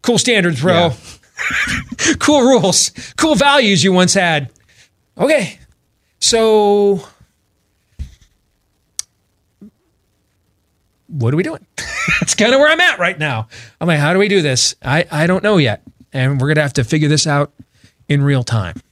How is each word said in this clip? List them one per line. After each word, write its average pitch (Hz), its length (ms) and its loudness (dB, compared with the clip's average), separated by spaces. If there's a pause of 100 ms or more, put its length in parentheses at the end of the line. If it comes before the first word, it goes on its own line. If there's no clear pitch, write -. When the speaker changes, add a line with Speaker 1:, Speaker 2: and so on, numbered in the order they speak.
Speaker 1:
Cool 233 160 0
standards, 175 420 0
bro. 180 140 2
Speaker 2:
Yeah. 165 240 2
Speaker 1:
<laughs> - 40 -20 (1160)
Cool 294 240 2
rules. 233 480 2 (260)
Cool 311 180 2
values 226 500 2
you 190 80 2
once 180 220 2
had. 165 360 0 (680)
Okay. 262 400 -2 (600)
So, 208 880 2 (4000)
what 131 260 -2
are - 20 0
we 180 60 0
doing? - 280 -8
<laughs> - 60 -18 (440)
That's - 140 -4
kinda 240 240 2
where 294 100 4
I'm 320 120 2
at 339 180 0
right 180 200 -2
now. 127 300 -6 (320)
I'm 165 60 -4
like, 165 120 2
"How 147 160 0
do 185 40 2
we 208 100 2
do 196 120 2
this? 135 420 -2
I, 151 280 0
I 156 160 0
don't 185 160 0
know 208 160 2
yet." 120 240 0 (300)
And 135 280 -2
we're 139 80 0
gonna 156 140 0
have 139 120 -2
to 135 100 0
figure 151 240 0
this 151 180 0
out 143 260 -2 (560)
in 143 140 0
real 139 200 0
time. 98 380 -4 (120)